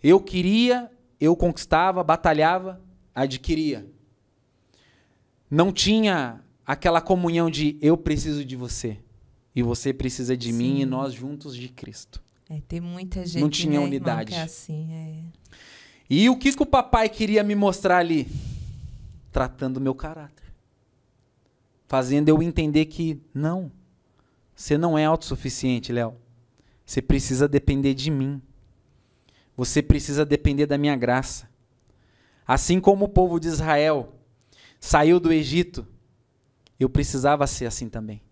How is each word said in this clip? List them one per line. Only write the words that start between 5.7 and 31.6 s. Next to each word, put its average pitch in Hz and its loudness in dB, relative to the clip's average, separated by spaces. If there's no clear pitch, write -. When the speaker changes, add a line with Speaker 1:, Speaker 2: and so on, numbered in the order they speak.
Speaker 1:
tinha 185 -2
aquela 165 0
comunhão 170 0
de 147 -2
"eu 156 4
preciso 151 -4
de 127 -12
você, 120 -8
e 127 -2
você 120 -2
precisa 131 -4
de 117 -6
mim, 123 0
e 139 0
Speaker 2:
Sim. 139 0
Speaker 1:
nós 131 -4
juntos 139 -12
de 123 -14
Cristo." - -18
Speaker 2:
É, 156 -10
tem 170 -8
muita 180 -10
Speaker 1:
Não 180 -8
Speaker 2:
gente, 156 0
Speaker 1:
tinha 156 -2
Speaker 2:
né, 147 2
irmão, 143 0
Speaker 1:
unidade. 127 -4
Speaker 2:
que 175 -6
é 165 -6
assim, 160 -10
é. 160 -14
Speaker 1:
E 190 6
o 254 2
que 269 2
que 277 0
o 277 0
papai 240 2
queria 214 2
me 208 0
mostrar 190 2
ali? 165 0
Tratando 131 -4
meu 135 0
caráter. 156 -16
Fazendo 139 2
eu 156 6
entender 156 0
que, 156 -6
não, 156 -4
você - -2
não 165 0
é 156 2
autossuficiente, 131 -2
Léo. 120 -2
Você - -4
precisa 135 2
depender 139 2
de 135 -6
mim. 139 -2
Você 127 0
precisa 147 2
depender 143 2
da 147 0
minha 147 2
graça. 123 -2